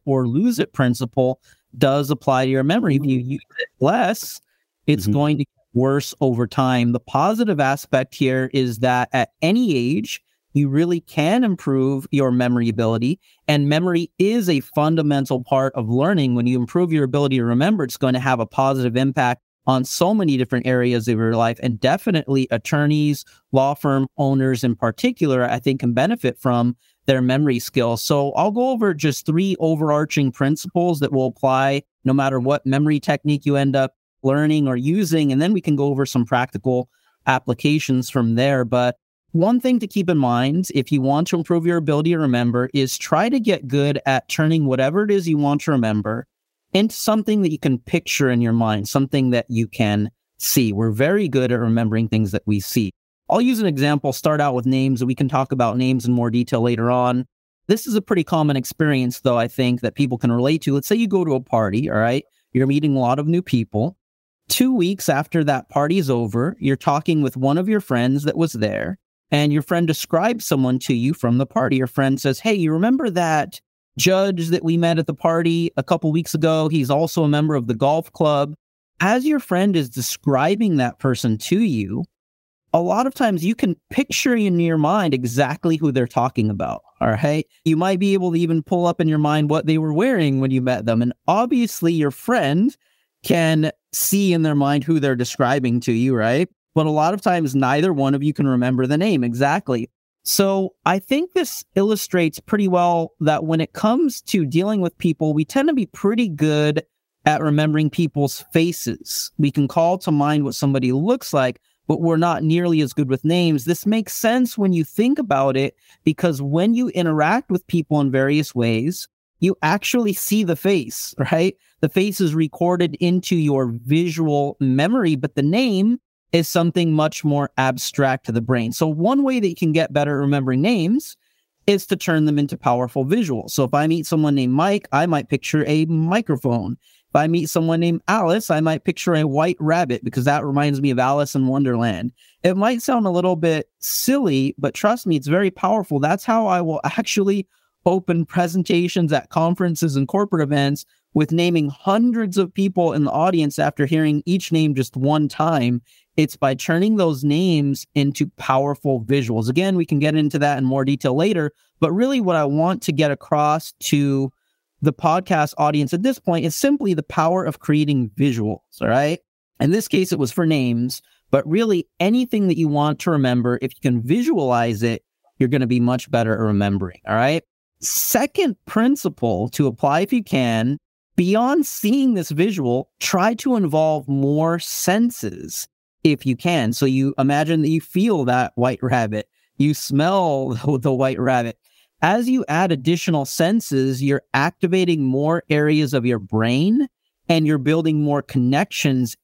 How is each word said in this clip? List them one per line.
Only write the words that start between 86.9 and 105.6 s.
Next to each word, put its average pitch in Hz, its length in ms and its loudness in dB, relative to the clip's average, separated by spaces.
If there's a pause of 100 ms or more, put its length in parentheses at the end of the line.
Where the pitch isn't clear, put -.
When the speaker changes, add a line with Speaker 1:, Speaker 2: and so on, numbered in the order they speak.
Speaker 1:
all 117 120 2
right? 147 360 -2 (160)
You 160 140 2
might 185 220 0
be 196 140 2
able 180 200 0
to 165 60 0
even 165 220 0
pull 175 260 0
up 170 120 0
in 160 80 2
your 156 120 2
mind 151 300 2
what 151 180 0
they 156 100 2
were 156 160 0
wearing 160 480 2
when 131 100 0
you 131 100 2
met 123 240 -2
them. 113 160 2
And 123 120 0 (140)
obviously 220 640 0
your 151 180 0
friend 190 640 0 (480)
can 160 480 0 (220)
see 196 400 0
in 165 80 2
their 156 140 0
mind 143 280 0
who 156 160 0
they're 135 160 0
describing 123 640 0
to 117 140 -2
you, 123 220 0
right? 120 340 0 (260)
But 156 120 2
a 156 40 0
lot 151 220 0
of 202 80 -6
times, 165 340 0
neither 143 380 2
one 139 220 0
of 139 80 -4
you 147 100 0
can 143 140 -2
remember 127 380 0
the 147 120 0
name 170 260 0
exactly. 127 640 -2 (340)
So 196 500 0 (120)
I 185 140 2
think 302 320 -2
this - 320 -4 (120)
illustrates 190 640 0
pretty 208 280 0
well 175 520 0
that 156 260 0
when 160 160 0
it - 120 -4
comes 254 500 0
to 175 220 0
dealing 185 360 0
with - 160 -4
people, 156 360 0
we 151 120 0
tend 269 240 0